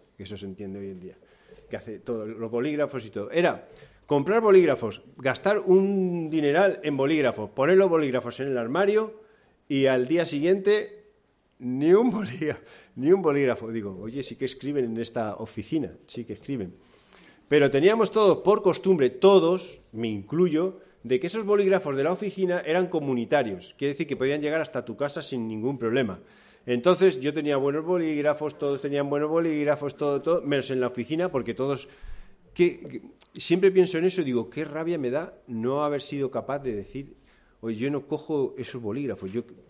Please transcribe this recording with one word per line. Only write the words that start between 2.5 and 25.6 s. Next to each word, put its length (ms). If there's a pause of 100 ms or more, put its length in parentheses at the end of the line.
bolígrafos 540
y 60
todo. 200
Era 380 (380)
comprar 340
bolígrafos, 640 (140)
gastar 420
un 720
dineral 520
en 140
bolígrafos, 540
poner 260
los 140
bolígrafos 500
en 80
el 100
armario 600 (480)
y 180
al 220
día 180
siguiente 800 (560)
ni 340
un 160
bolígrafo, 520 (340)
ni 160
un 100
bolígrafo. 480
Digo, 300
oye, 220
sí 140
que 100
escriben 400
en 120
esta 380
oficina, 560 (140)
sí 180
que 80
escriben. 420 (720)
Pero 240
teníamos 400
todos 280
por 240
costumbre, 480
todos, 720 (120)
me 160
incluyo, 720 (220)
de 180
que 60
esos 180
bolígrafos 500
de 80
la 100
oficina 480
eran 280
comunitarios. 880
Quiere 160
decir 140
que 100
podían 240
llegar 220
hasta 220
tu 120
casa 260
sin 240
ningún 320